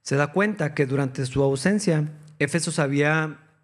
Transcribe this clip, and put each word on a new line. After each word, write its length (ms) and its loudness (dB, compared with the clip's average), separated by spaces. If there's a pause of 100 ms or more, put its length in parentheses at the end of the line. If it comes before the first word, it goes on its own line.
se 160 -4
da 120 2
cuenta 440 -2
que 140 0
durante 400 -2
su 160 0
ausencia 680 2 (300)
Éfeso 320 -2
se 100 -2
había 600 0 (240)